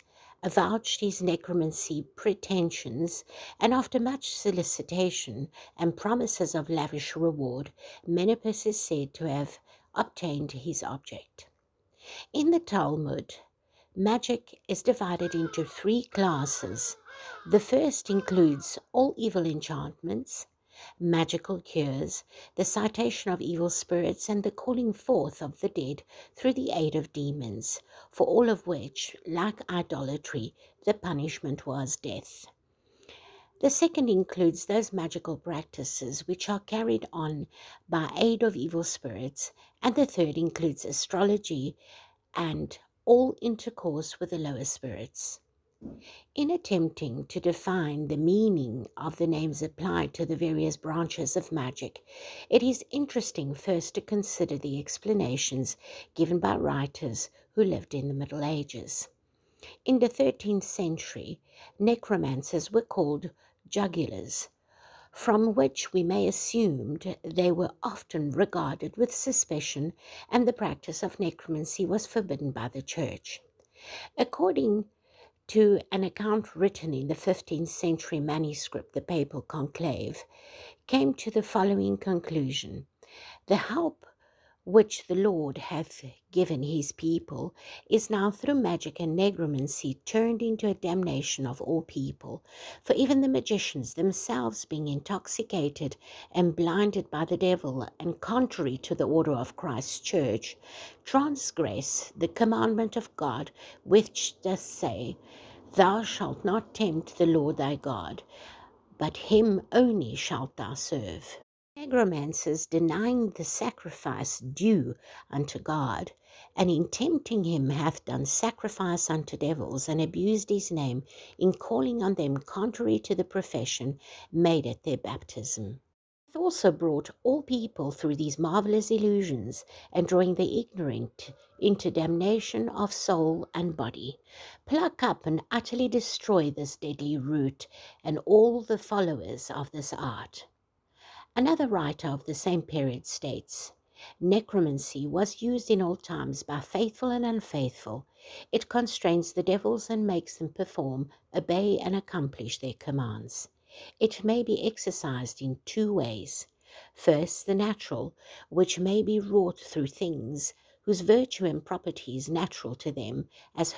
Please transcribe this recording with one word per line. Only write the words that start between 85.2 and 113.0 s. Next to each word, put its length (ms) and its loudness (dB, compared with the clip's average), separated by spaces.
hath 460 -8
given 280 2
his 300 -2
people 640 -4
is 220 2
now 220 2
through 240 0
magic 420 0
and 160 0
necromancy 920 0
turned 380 2
into 240 0
a 80 2
damnation 720 -2
of 140 -6
all 220 0
people. 600 -8
For 120 2
even 260 6
the 80 4
magicians 640 0
themselves, 720 0
being 240 -4
intoxicated 1080 -4
and 240 4
blinded 560 2
by 140 0
the 100 0
devil, 520 0
and 200 -6
contrary 580 0
to 180 -4
the 100 2
order 240 4
of 240 -2
Christ's 460 -6
church, 560 0
transgress 1120 0
the 100 0
commandment 720 2
of 180 -6
God, 380 -4
which 580 4
doth 160 0
say, 580 -6
"Thou 260 8
shalt 420 -6
not 300 0
tempt 440 -2
the 80 6
Lord 300 4
thy 200 0
God, 480 -6
but 180 -2
him 540 4
only 460 4
shalt 400 -4
thou 180 -8
serve." 640 -6
Necromancers, 840 0
denying 720 2